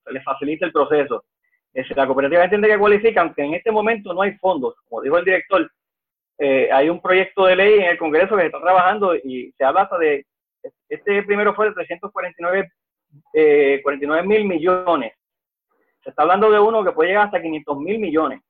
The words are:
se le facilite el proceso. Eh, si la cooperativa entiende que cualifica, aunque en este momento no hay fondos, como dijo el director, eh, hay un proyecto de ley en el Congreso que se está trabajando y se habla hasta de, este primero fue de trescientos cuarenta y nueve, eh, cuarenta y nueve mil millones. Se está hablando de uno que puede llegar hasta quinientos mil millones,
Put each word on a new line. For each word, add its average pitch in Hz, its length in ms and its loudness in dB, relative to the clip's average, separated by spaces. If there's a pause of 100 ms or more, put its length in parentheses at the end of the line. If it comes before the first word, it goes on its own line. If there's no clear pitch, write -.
se 117 100 -16
le 135 100 -10
facilite 151 420 -8
el 165 80 -8
proceso. 139 520 -2 (500)
Eh, 131 100 -8
si - 100 -12
la 135 120 0
cooperativa 139 360 2
entiende 208 260 2
que 214 100 2
cualifica, 208 420 2
aunque 160 220 -4
en 147 120 -6
este 175 160 -6
momento 208 440 -4
no 185 80 -2
hay 196 160 -2
fondos, 151 360 -4 (140)
como 113 140 -10
dijo 143 160 0
el 175 60 -2
director, 185 460 -2 (680)
eh, 135 360 0
hay 139 160 2
un 175 140 -4
proyecto 185 420 0
de 185 100 4
ley 196 260 4
en 180 100 0
el 170 80 -2
Congreso 170 360 0
que 202 60 2
se 165 60 2
está 135 140 -8
trabajando 185 540 2
y 127 380 -8
se - 100 -6
habla 151 200 2
hasta 196 160 -4
de, 151 280 0 (640)
este 202 340 -4
primero 202 320 0
fue 214 140 0
de 208 60 -4
trescientos 175 360 -12
cuarenta 180 280 -10
y 170 40 -12
nueve, 185 300 -4 (640)
eh, 147 480 4
cuarenta 143 220 -4
y 143 40 -6
nueve 160 180 -2
mil 208 200 2
millones. 175 680 -2 (920)
Se - 60 -16
está - 140 -4
hablando 196 280 4
de 208 80 6
uno 220 240 2
que 180 100 -2
puede 165 180 0
llegar 208 160 2
hasta 202 160 -4
quinientos 151 360 -8
mil 180 200 -6
millones, 160 520 -4